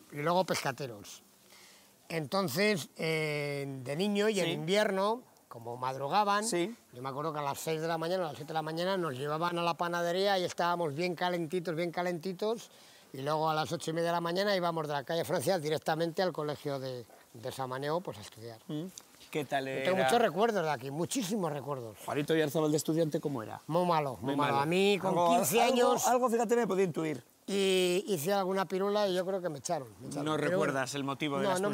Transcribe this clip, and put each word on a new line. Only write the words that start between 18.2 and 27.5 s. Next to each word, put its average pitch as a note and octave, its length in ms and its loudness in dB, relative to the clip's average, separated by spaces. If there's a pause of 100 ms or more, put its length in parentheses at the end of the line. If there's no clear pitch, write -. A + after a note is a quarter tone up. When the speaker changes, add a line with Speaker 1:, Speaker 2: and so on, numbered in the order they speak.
Speaker 1:
estudiar. A2 460 -14
Speaker 2:
Mm. D#3 180 -6 (460)
¿Qué D3 140 -2
tal C3+ 200 -2
Speaker 1:
Yo C3 180 -4
tengo F3+ 140 2
Speaker 2:
era? C3+ 80 4
Speaker 1:
muchos A#3 160 4
recuerdos G3+ 420 2
de D#3 80 0
aquí, C3+ 200 -4
muchísimos F3 600 -2
recuerdos. C3 540 -8
Speaker 2:
Juanito D3 280 0
Oyarzabal D#3 360 4
de D3+ 80 4
estudiante, D#3+ 420 0
¿cómo C#3 220 -4
era? G#2+ 260 -10
Speaker 1:
Muy F3 180 2
malo, D3+ 360 2
muy A2 60 -4
Speaker 2:
Muy C#3 80 0
Speaker 1:
malo. C#3+ 180 2
Speaker 2:
malo. C#3 100 4
Speaker 1:
A - 40 0
mí F#3+ 340 4
con F#3+ 100 0
Speaker 2:
Algo, E3+ 260 4
Speaker 1:
quince F#3+ 240 4
Speaker 2:
algo, B3 120 4
Speaker 1:
años A#3+ 340 4
Speaker 2:
algo, B3 220 4
fíjate, A#3 260 2
me A#3 120 2
podía F#3 160 2
intuir. D#3+ 400 -2 (220)
Speaker 1:
y F#3 640 2